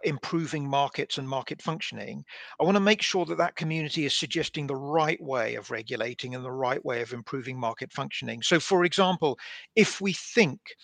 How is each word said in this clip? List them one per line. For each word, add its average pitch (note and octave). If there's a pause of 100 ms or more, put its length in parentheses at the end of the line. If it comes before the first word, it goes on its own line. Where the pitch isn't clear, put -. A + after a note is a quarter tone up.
improving D3+
markets C#3
and C3+
market C3+
functioning, C#3 (360)
I D3
wanna G3
make G#3
sure F3+
that D#3+
that E3+
community D#3+
is C3
suggesting D3
the C#3
right D3+
way A#2+
of A2
regulating A#2+
and B2+
the B2+
right C3
way A#2+
of A2+
improving B2+
market A#2+
functioning. B2
So, D#3+
for F3
example, F3 (380)
if -
we F#3+
think - (240)